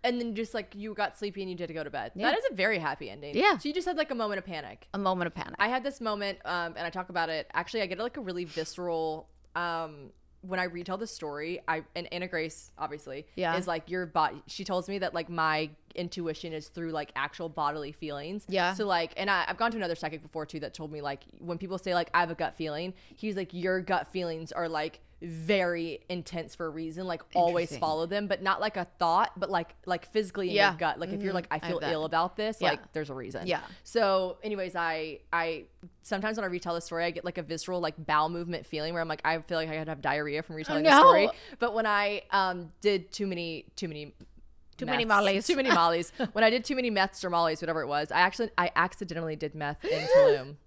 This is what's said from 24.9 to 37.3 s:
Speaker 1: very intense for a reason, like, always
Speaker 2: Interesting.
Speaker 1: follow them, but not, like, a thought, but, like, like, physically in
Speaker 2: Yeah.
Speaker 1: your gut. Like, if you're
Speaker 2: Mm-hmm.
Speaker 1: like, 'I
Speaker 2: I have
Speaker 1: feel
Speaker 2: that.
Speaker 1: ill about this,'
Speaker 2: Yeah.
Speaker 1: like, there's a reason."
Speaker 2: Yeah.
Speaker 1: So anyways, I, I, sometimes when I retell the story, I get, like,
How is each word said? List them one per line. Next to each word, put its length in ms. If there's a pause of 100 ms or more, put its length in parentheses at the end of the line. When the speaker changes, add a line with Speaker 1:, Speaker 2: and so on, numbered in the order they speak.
Speaker 1:
very 880
intense 440
for 120
a 40
reason, 380
like, 140 (120)
always 200 (180)
Speaker 2:
Interesting. 80
Speaker 1:
follow 260
them, 220
but 140
not, 180
like, 160
a 100 (140)
thought, 400
but, 100
like, 260 (100)
like, 220
physically 420
in 60
Speaker 2:
Yeah. 160
Speaker 1:
your 80
gut. 200
Like, 120
if 100
you're 80
Speaker 2:
Mm-hmm. 60
Speaker 1:
like, 160
'I 40
Speaker 2:
I 40
have 100
Speaker 1:
feel 100
Speaker 2:
that. 140
Speaker 1:
ill 120
about 300
this,' 240
Speaker 2:
Yeah. 120
Speaker 1:
like, 200
there's 180
a 40
reason." 340
Speaker 2:
Yeah. 140 (220)
Speaker 1:
So 600
anyways, 320
I, 440 (120)
I, 340 (360)
sometimes 360
when 60
I 40
retell 260
the 80
story, 240
I 60
get, 120
like, 140